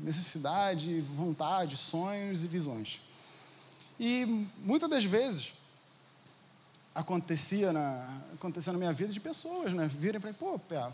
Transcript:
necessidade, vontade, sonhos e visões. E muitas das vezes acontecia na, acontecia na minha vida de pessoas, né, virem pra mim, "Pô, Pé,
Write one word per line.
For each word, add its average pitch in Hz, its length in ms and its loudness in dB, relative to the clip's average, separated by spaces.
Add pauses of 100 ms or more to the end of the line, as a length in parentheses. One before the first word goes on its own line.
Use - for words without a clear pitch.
necessidade, 165 1000 2
vontade, 156 760 0
sonhos 190 680 -2
e - 20 -2
visões. 143 540 -4 (1000)
E 233 480 2 (180)
muitas 302 240 4
das 277 160 4
vezes 202 480 2 (1400)
acontecia 175 760 2
na, 135 360 0 (260)
acontecia 175 380 -4
na 175 60 2
minha 180 140 4
vida 185 200 0
de 202 80 -4
pessoas, 330 520 -4
né, 165 140 2
virem 160 340 0
pra 208 100 -6
mim, 208 80 -10
"Pô, 339 200 -2
Pé, 135 360 -4